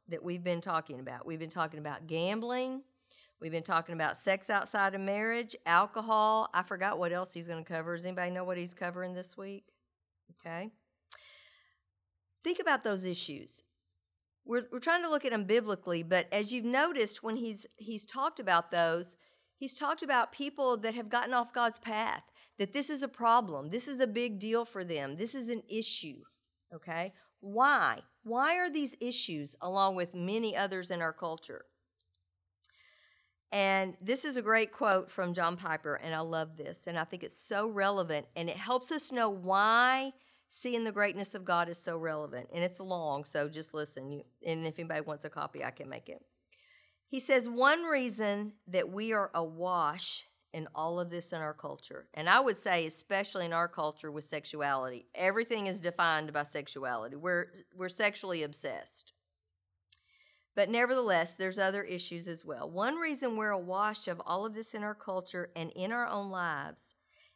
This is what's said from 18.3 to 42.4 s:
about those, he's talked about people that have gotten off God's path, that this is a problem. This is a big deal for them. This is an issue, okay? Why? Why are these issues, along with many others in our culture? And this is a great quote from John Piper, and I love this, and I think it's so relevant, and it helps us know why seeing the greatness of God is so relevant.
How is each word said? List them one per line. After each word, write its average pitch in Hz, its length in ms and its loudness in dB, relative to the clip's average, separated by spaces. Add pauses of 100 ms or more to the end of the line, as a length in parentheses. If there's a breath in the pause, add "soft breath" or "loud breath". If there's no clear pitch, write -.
about 175 300 4
those, 170 460 2 (400 soft breath)
he's 269 180 -6
talked 302 280 -2
about 254 300 2
people 277 460 0
that 220 160 -2
have 233 140 -8
gotten 240 260 0
off 247 180 0
God's 233 260 2
path, 220 460 -2 (340 soft breath)
that 202 140 -2
this 277 180 -2
is 277 120 -4
a 269 60 -2
problem. 208 640 2
This 240 180 -4
is 262 120 -2
a 262 60 6
big 220 320 0
deal 220 260 0
for 208 200 -8
them. 147 320 -4
This 220 180 -6
is 240 160 -6
an 233 180 -4
issue, 208 540 -4 (520)
okay? 170 380 -6 (280 soft breath)
Why? 202 600 4 (220)
Why 262 340 2
are 359 140 2
these 285 300 -2
issues, 170 600 -4
along 190 360 4
with 180 180 -2
many 196 420 0
others 185 340 0
in 175 100 -2
our 160 120 2
culture? 160 520 -8 (1900 soft breath)
And 190 500 2
this 240 220 0
is 269 120 -2
a 247 60 0
great 220 300 4
quote 196 380 4
from 180 220 -2
John 175 240 2
Piper, 160 380 -4
and 160 200 -4
I 156 60 -2
love 160 360 -4
this, 160 320 -10
and 170 100 -4
I 160 60 2
think 175 180 -10
it's - 160 -10
so 214 300 -2
relevant, 196 640 0
and 170 160 -4
it 147 60 -4
helps 247 340 0
us 311 220 -2
know 233 180 4
why 226 800 4 (380 soft breath)
seeing 240 340 -2
the 220 80 -2
greatness 202 420 0
of 190 100 -8
God 170 240 4
is 170 100 -6
so 170 180 -4
relevant. 151 560 -4